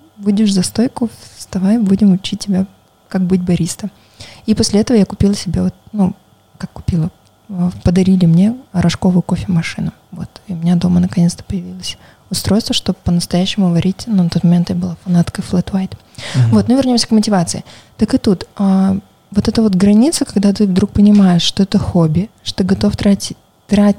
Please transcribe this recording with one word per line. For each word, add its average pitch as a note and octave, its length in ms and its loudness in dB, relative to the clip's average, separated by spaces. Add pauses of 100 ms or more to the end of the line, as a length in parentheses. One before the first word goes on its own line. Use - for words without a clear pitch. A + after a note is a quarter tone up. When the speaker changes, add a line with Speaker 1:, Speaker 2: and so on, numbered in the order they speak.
(180)
Speaker 1:
будешь G3+ 360 0
за F#3+ 80 2
стойку, A3+ 480 -4 (260)
вставай, G3+ 440 -2
будем G3 340 2
учить - 280 -4
тебя, F#3+ 260 -2 (420)
как F#3 140 -2
быть F3+ 180 0
бариста». F3+ 480 -4 (560)
И G#3+ 80 0
после G#3+ 280 0
этого A#3 160 0
я G3 80 4
купила G3+ 280 0
себе, F#3 300 -4
вот, F3+ 100 -2 (180)
ну, F#3+ 220 0 (460)
как - 140 -12
купила, E3+ 360 -4 (400)
э, F3+ 200 -2 (140)
подарили F#3 440 2
мне F#3+ 280 4 (160)
рожковую F3+ 520 0
кофемашину. - 680 -4 (200)
Вот, E3+ 180 -14 (160)
и G3+ 80 -10
у E3+ 40 -8
меня E3+ 180 0
дома F3 240 2
наконец-то F3 440 0
появилась F3+ 540 -10 (320)
устройство, G#3 440 -2
чтобы - 300 -4
по-настоящему F3+ 680 0
варить. E3+ 360 -2
Ну, G3 160 2
на E3+ 60 0
тот - 140 -2
момент F3 260 2
я F#3 60 -6
была F3 280 -6
фанаткой F3 460 -2
Flat F3+ 220 -2
White. F#3+ 260 -4 (380)
Speaker 2:
Мгм. A#2+ 160 2
Speaker 1:
Вот, G#3 160 2
ну, B3 100 2
вернёмся B3+ 300 0
к - 40 -10
мотивации. G#3 520 0 (340)
Так A3 160 0
и C4 40 2
тут, - 300 -2 (100)
а, F#3+ 400 2 (340)
вот G#3 160 -2
эта A3+ 140 0
вот G#3 140 2
граница, G#3+ 500 4
когда G3+ 280 0
ты G#3 120 0
вдруг F#3+ 260 0
понимаешь, G3+ 520 4
что - 200 0
это G3 160 0
хобби, E3+ 500 0 (140)
что - 140 -8
ты G3+ 60 0
готов G3 340 0
тратить, - 400 -2 (300)
трат-, G3+ 320 2